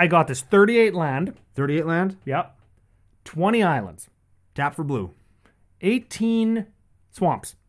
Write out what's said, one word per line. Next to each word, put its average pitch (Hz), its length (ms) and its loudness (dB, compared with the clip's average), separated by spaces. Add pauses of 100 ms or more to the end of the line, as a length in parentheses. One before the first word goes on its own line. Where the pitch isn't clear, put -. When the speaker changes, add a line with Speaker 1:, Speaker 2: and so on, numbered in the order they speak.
Speaker 1:
I 175 60 4
got 160 220 4
this. 131 120 -4
Thirty-eight 214 540 4
land. 156 400 -4 (220)
Speaker 2:
Thirty-eight 147 300 -2
land? 180 380 -2
Speaker 1:
Yep. 143 320 -6 (680)
Twenty 208 380 0
islands. 117 460 -2 (460)
Speaker 2:
Tap 143 220 -4
for 160 80 -6
blue. 113 280 -4 (680)
Speaker 1:
Eighteen 226 840 -2 (440)
swamps. - 460 -4 (120)